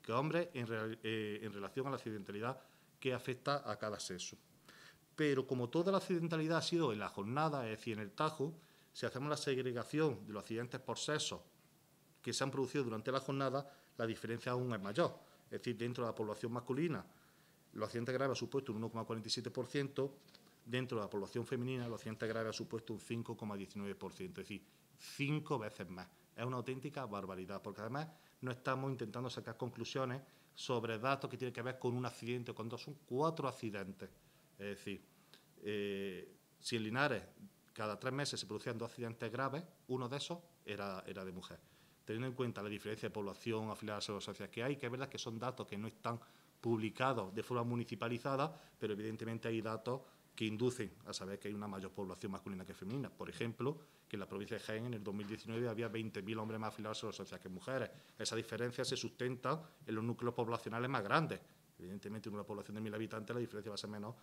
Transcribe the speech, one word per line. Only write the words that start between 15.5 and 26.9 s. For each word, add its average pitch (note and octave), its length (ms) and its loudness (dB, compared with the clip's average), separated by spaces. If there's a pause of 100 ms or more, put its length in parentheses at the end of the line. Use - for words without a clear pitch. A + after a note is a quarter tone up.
decir, A#2 180 0
dentro B2 260 0
de A2+ 80 2
la - 40 -2
población A2 360 0
masculina, B2+ 540 2 (680)
los G#2+ 120 0
accidentes A#2+ 300 0
graves C3+ 160 4
han A#2 80 0
supuesto C3 320 0
un G#2+ 80 0
uno A2+ 100 0
coma A2 160 -2
cuarenta A2 220 -2
y A2 40 0
siete A#2+ 200 -2
por B2 160 0
ciento, C#3 500 0 (480)
dentro B2 320 2
de G#2 60 2
la F#2+ 60 -2
población G#2+ 360 0
femenina, B2 420 0
los A2 120 -2
accidentes A2 280 -2
graves A2 200 2
han G#2+ 60 0
supuesto A2+ 400 -2
un G#2 60 -4
cinco A#2 380 -2
coma G#2 180 -2
diecinueve G2+ 400 -4
por F#2+ 180 -6
ciento, F#2 280 -6
es - 60 -6
decir, G2 180 -6 (320)
cinco D3 640 0
veces G#2+ 300 -6
más. F2+ 180 -8 (280)
Es A2+ 80 -2
una B2+ 140 0
auténtica C3 480 -4